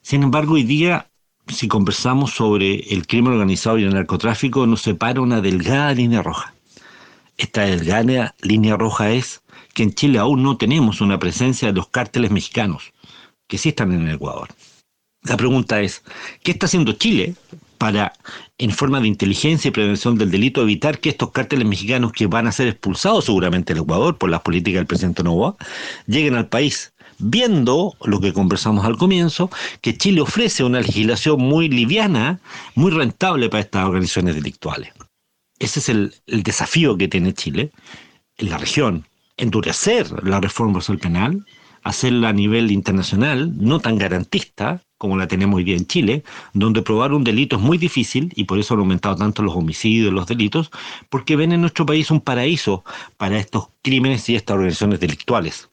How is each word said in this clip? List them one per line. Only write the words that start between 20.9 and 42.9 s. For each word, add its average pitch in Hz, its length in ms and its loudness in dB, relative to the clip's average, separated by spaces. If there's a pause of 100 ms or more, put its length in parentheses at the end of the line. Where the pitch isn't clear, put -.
que 160 100 -2
estos - 220 -4
cárteles 127 340 -2
mexicanos 110 460 0
que 110 160 0
van 113 200 2
a 110 40 0
ser 131 160 0
expulsados 151 580 0
seguramente 92 480 0
del 80 100 -2
Ecuador 95 340 0
por 95 120 0
las 82 120 0
políticas 90 380 0
del 87 80 -2
presidente 90 360 -2
Noboa, 90 320 0 (520)
lleguen 135 280 2
al 113 120 -2
país? - 440 -2 (300)
Viendo 170 840 2
lo 101 160 0
que 95 140 0
conversamos 98 520 2
al 113 120 0
comienzo, 180 520 2 (320)
que - 140 -2
Chile 185 260 2
ofrece 208 420 0
una 123 160 2
legislación 113 600 0
muy 151 300 2
liviana, 147 680 2 (360)
muy 165 160 4
rentable 147 580 0
para 107 120 0
estas 98 240 -2
organizaciones 90 500 0
delictuales. - 560 -8 (680)
Ese 131 220 -4
es 139 100 -4
el, 104 240 0 (140)
el 107 160 -2
desafío 117 540 0
que 87 120 0
tiene 92 240 0
Chile 92 380 -6 (640)
en 101 120 -4
la 80 80 -6
región, 104 480 -2 (300)
endurecer 208 720 0 (160)
la 95 160 0
reforma 101 340 -2
procesal 90 260 -2
penal, 107 460 -2 (380)
hacerla 120 460 0
a 107 40 0
nivel 107 380 2
internacional, 107 840 0